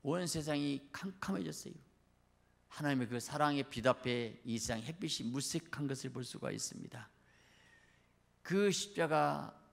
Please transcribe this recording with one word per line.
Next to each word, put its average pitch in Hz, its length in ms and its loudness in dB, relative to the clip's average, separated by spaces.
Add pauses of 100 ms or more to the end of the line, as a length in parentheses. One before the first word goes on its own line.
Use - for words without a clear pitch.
온 170 260 0
세상이 143 640 -2
캄캄해졌어요. 185 840 -4 (920)
하나님의 139 400 2
그 120 140 -2
사랑의 143 480 2
빛 117 180 0
앞에 120 560 2
이 113 160 -2
세상 113 220 -2
햇빛이 151 480 -4
무색한 143 580 -2
것을 131 220 -4
볼 127 160 -6
수가 - 260 -4
있습니다. - 580 -8 (1300)
그 196 280 4
십자가 151 880 2 (160)